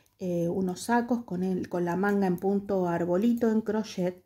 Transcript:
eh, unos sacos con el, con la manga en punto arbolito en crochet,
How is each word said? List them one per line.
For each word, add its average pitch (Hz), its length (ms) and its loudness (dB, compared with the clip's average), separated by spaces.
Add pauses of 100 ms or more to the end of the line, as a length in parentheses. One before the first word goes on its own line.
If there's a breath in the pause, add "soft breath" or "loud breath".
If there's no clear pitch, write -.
(180 soft breath)
eh, 175 300 0
unos 180 320 -2
sacos 233 440 0
con 180 180 -4
el, 185 260 -2
con 175 160 -2
la 175 120 -2
manga 202 300 2
en 180 120 0
punto 196 500 0
arbolito 185 640 2
en 220 100 2
crochet, 202 640 -2